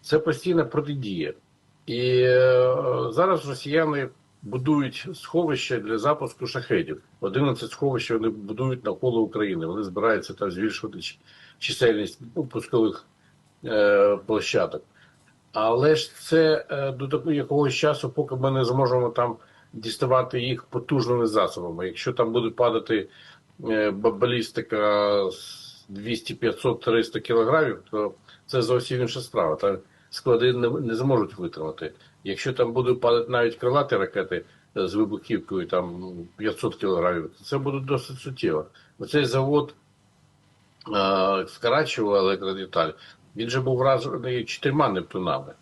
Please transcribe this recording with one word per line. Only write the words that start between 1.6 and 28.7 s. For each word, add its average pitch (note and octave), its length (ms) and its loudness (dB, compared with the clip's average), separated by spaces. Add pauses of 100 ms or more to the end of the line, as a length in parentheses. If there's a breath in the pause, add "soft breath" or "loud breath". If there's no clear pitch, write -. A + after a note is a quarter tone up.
І, B2 340 2
е, B2+ 560 6 (340)
зараз D#3 380 2
росіяни C#3+ 600 -2 (340)
будують C3 720 -2
сховища C#3+ 640 -2
для G#2+ 200 -4
запуску C3+ 480 -2
шахедів. A#2 560 -2 (180)
Одинадцять A#2+ 500 0
сховищ C3 400 -2
вони A2+ 180 0
будують A2 560 -4
навколо A2+ 360 0
України. G2 460 0
Вони F#2+ 160 -4
збираються G2+ 520 0
там G2 160 -2
збільшувати G2 500 -6
ч-, - 180 -12 (400 loud breath)
чисельність, G#2+ 600 0 (160)
ну, D#3+ 80 -2
пускових, A2+ 600 0 (600 soft breath)
е, G2+ 520 6 (100)
площадок. G2+ 560 0 (680 soft breath)
Але B2 440 4
ж - 180 -4
це, D#3 560 2
е, C#3 220 -2
до C3 160 -8
такого D#3 240 -2
якогось C#3+ 420 2
часу, C#3+ 360 0
поки C3 260 -4
ми C3+ 140 0
не C3 140 2
зможемо B2 440 2
там A#2 280 -2 (360 soft breath)
діставати B2+ 680 0
їх B2 240 -4
потужними A#2+ 600 0
засобами. F2+ 600 -2
Якщо G#2+ 260 -6
там A#2 200 0
буде A2+ 180 0
падати, A2+ 580 0 (600 loud breath)
е, G#2+ 220 2
ба-, G2 200 0
балістика G#2 1200 0
з - 580 -16
двісті, A2 460 -6
п'ятсот, A#2 460 0
триста A2+ 400 0
кілограмів, A#2 680 2
то G#2 220 -2 (340 loud breath)
це B2+ 160 0
зовсім B2 380 0